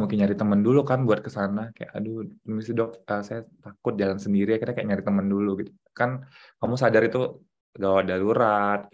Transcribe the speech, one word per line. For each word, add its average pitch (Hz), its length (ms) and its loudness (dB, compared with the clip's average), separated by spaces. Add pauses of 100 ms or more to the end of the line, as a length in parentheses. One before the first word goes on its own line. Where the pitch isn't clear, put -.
mungkin 104 160 -2
nyari 101 160 2
temen 101 240 2
dulu 135 240 4
kan 131 220 0
buat 104 180 2
ke 101 80 -12
sana. 104 400 -4
Kayak, - 240 -14
"Aduh, 110 320 -8 (160)
permisi 110 320 -6
dok, 113 320 -4
eh, 104 160 -4
saya 113 160 -10 (220)
takut 107 340 -6
jalan 98 240 0
sendiri," 101 380 2
akhirnya 117 180 -4
kayak 104 140 -4
nyari 98 160 -2
temen 98 260 2
dulu 101 160 0 (140)
gitu. - 80 -16 (260)
Kan 127 300 -2 (340)
kamu 113 160 0
sadar 113 320 4
itu 127 320 -4 (320)
gawat 95 320 2
darurat 101 880 2